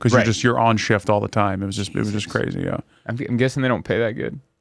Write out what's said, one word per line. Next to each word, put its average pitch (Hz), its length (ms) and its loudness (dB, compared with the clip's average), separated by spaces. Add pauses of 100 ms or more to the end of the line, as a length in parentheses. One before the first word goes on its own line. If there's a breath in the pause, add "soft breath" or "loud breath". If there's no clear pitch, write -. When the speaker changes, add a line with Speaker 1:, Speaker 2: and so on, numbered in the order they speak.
Speaker 1:
'cause 120 120 4
you're 123 60 6
Speaker 2:
Right. 107 80 6
Speaker 1:
just, 110 160 0
you're 120 160 2
on 113 180 4
shift 107 320 0
all 104 120 4
the 104 80 -4
time. 98 340 0
It 98 40 -4
was 101 100 -6
just, 101 140 -4
it 95 80 -6
was 107 120 -2
just 101 160 -4
Speaker 2:
Jesus. - 60 -14
Speaker 1:
crazy. 90 320 -2
Yeah. - 140 -4 (280 soft breath)
Speaker 2:
I'm, 113 100 -6 (120)
I'm 120 80 -2
guessing 131 260 0
they 127 60 0
don't 104 160 -2
pay 95 160 0
that 113 120 0
good. - 280 -6 (200)